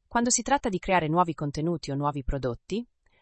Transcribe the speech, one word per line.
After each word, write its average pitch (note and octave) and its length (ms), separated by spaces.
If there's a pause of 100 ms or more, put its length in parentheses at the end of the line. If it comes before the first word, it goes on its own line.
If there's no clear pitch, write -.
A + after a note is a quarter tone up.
Quando A#3+ 240
si A#3+ 100
tratta C#4 280
di F#3 100
creare E3+ 280
nuovi E3+ 280
contenuti D3+ 560
o C3+ 40
nuovi C#3+ 280
prodotti, C#3 600 (380)